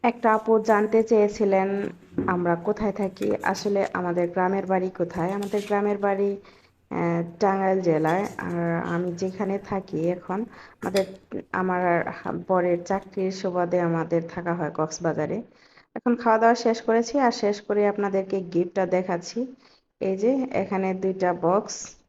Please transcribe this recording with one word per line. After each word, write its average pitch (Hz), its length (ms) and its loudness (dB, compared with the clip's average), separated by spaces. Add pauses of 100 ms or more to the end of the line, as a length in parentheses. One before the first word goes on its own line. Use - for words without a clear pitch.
একটা 233 320 0
আপু 220 160 0 (180)
জানতে 214 280 4 (120)
চেয়েছিলেন 208 580 4 (680)
আমরা 175 200 2 (120)
কোথায় 208 340 0
থাকি। 196 280 -2 (240)
আসলে 202 280 0 (180)
আমাদের 175 360 0
গ্রামের 190 380 0
বাড়ি 185 160 2 (100)
কোথায়? 170 400 -2
আমাদের 202 300 -2
গ্রামের 202 380 0
বাড়ি, 202 240 2 (600)
আহ, 170 300 0 (220)
টাঙ্গাইল 190 360 2 (100)
জেলায়। 160 360 2 (200)
আর 175 120 -4 (380)
আমি 180 160 -2 (120)
যেখানে 196 320 -2 (160)
থাকি 190 280 -4 (180)
এখন, 185 220 -6 (420)
আমাদের, 190 240 0 (560)
আমার 180 220 0 (680)
বরের 175 300 2 (100)
চাকরির 190 520 -2
সুবাদে 180 380 0 (100)
আমাদের 165 340 0 (120)
থাকা 175 240 -4
হয় 151 200 -4
কক্সবাজারে। 156 600 -2 (600)
এখন 240 140 0 (100)
খাওয়া 220 200 4
দাওয়া 233 220 6
শেষ 226 140 2 (100)
করেছি, 233 260 2 (120)
আর 233 160 2
শেষ 202 140 2 (100)
করে 208 140 2 (120)
আপনাদেরকে 196 440 -2 (160)
গিফটটা 175 320 0 (100)
দেখাচ্ছি। 185 440 -2 (600)
এই 190 220 0
যে 240 100 4 (300)
এখানে 190 260 -2 (140)
দুইটা 190 280 0 (140)
বক্স 196 320 2 (320)